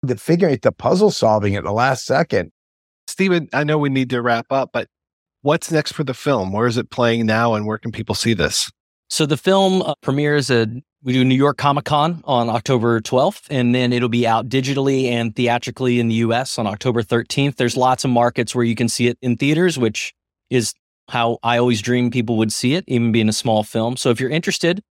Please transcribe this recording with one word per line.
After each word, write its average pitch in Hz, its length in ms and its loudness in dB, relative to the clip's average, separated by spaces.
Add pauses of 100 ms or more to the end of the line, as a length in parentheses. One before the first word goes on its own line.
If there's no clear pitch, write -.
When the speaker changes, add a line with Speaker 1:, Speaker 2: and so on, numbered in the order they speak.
Speaker 1:
The 127 140 -2
figuring, 170 440 0
the - 120 2
puzzle 196 380 2
solving 104 440 2
at 98 80 -6
the 87 80 -4
last 123 340 0
second. 131 460 0 (560)
Speaker 2:
Stephen, 175 460 0
I 139 100 0
know 151 140 0
we 147 100 0
need 131 220 0
to 127 120 -2
wrap 117 300 0
up, 135 220 0
but 113 160 -6 (540)
what's 151 280 0
next 156 220 0
for 156 100 -4
the 131 100 -4
film? 110 380 -2
Where 107 160 0
is 113 80 0
it 123 140 -4
playing 117 360 0
now, 113 280 2
and 107 120 -2
where 107 120 -6
can 110 160 -10
people - 220 -6
see - 180 0
this? - 360 -2 (400)
Speaker 3:
So - 160 0
the 143 120 0
film, 190 440 2
uh, 151 200 -4
premieres 143 500 0
at, 117 160 2 (340)
we 131 120 -4
do 127 100 4
New 127 120 4
York 139 220 2
Comic 143 280 0
Con 151 400 0
on 120 240 0
October 117 500 0
twelfth, 131 500 0
and 123 240 0
then 123 200 0
it'll 123 160 -2
be 120 180 0
out 113 220 0
digitally 135 560 0
and 117 300 -2
theatrically 120 640 0
in 117 80 0
the 113 60 0
U 117 180 0
S 127 260 -4
on 110 80 -2
October 110 340 -2
thirteenth. 135 540 -2
There's 120 220 0
lots 127 260 2
of 131 80 0
markets 120 420 0
where 123 120 0
you 117 100 0
can 120 140 -2
see 120 180 0
it 120 140 -2
in 123 160 -2
theaters, 156 400 0
which 113 360 -2 (360)
is 123 240 0 (360)
how 117 340 -2
I 120 140 2
always 120 240 2
dreamed 123 320 0
people 117 240 -2
would 110 160 0
see 127 220 0
it, 185 120 -4
even 117 240 0
being 110 160 2
a 107 60 2
small 110 300 0
film. 113 340 -4
So 127 140 2
if 110 100 0
you're 127 80 -2
interested 175 520 -2 (100)